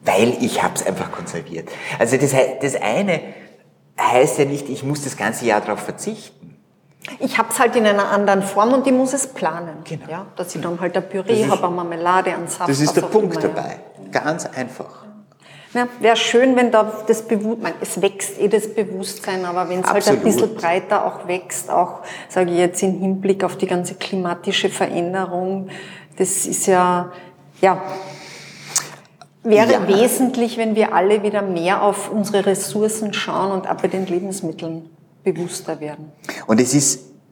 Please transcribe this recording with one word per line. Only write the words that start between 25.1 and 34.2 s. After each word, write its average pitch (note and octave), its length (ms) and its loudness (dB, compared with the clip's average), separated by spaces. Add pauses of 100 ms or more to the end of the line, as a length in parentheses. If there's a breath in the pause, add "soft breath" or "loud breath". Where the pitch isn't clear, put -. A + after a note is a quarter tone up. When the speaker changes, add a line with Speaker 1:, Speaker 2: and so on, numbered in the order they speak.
Speaker 2:
das - 300 0
ist - 200 -2
ja, F3+ 440 4 (500 loud breath)
ja, F#3 200 4 (1600 loud breath)
wäre A3 300 6
Speaker 1:
Ja. G3 140 2
Speaker 2:
wesentlich, A#3 680 4
wenn A3 180 0
wir G#3+ 180 2
alle G3+ 300 4
wieder G#3 180 0
mehr F#3 420 0
auf G3 280 0
unsere G3 360 0
Ressourcen G#3 640 0
schauen F3+ 380 -2
und F#3+ 180 -4
auch - 60 0
bei - 120 -2
den F#3 200 -2
Lebensmitteln F3+ 840 -6 (340)